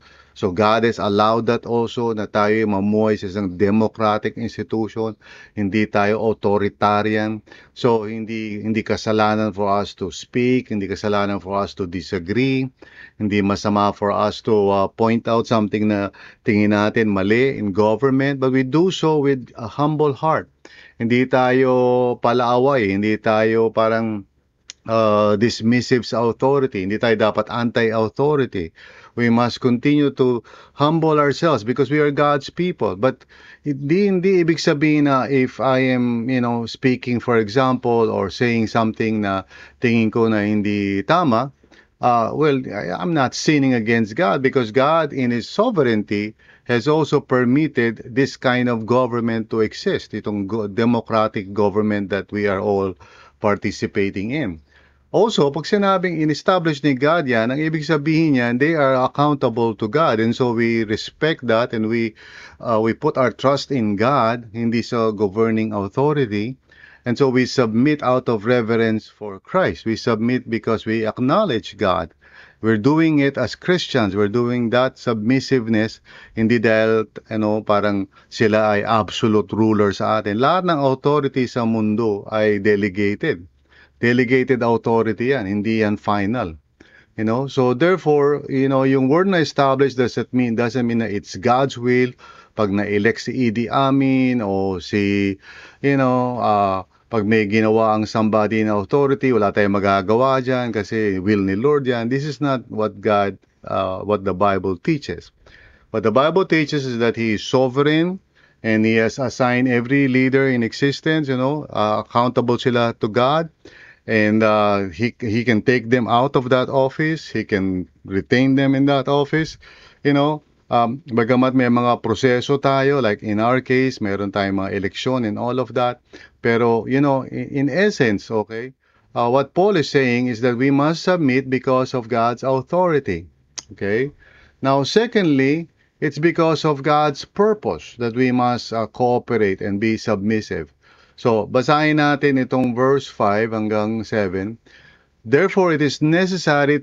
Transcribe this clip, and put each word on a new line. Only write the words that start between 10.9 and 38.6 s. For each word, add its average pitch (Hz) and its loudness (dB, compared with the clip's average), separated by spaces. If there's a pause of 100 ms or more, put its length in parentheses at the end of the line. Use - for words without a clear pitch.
for 98 -4
us 98 -6
to 98 -4
disagree, 104 -4 (520)
hindi 104 0
masama 101 0
for 101 -2
us 101 -2
to, 104 4
uh, 98 2
point 113 0
out 117 0
something 107 0
na 101 -4 (320)
tingin 104 4
natin 107 2
mali 107 0
in 101 -4
government, 131 2
but 131 0
we 131 2
do 151 2
so 156 0
with 135 0
a 117 -10
humble 147 0
heart. 135 -2 (480)
Hindi 120 2
tayo 131 2 (480)
palaaway, 123 2
hindi 104 0
tayo 113 2
parang, 110 -2 (600)
uh, 107 2
dismissive 113 0
sa 117 -4
authority. 131 0
Hindi 104 -4
tayo 117 2
dapat 104 0
anti-authority. 113 -2 (440)
We 120 2
must 117 0
continue 143 2
to 123 2 (320)
humble 156 2
ourselves 143 0
because 123 -2
we 151 0
are 147 2
God's 147 0
people. 170 -4
But 127 -2 (380)
hindi, 147 0
hindi 185 2
ibig 160 0
sabihin 151 2
na 131 2
if 131 0
I 131 2 (100)
am, 123 -2
you 127 0
know, 117 -2
speaking, 123 -2
for 117 0
example, 117 0
or 101 -2
saying 117 0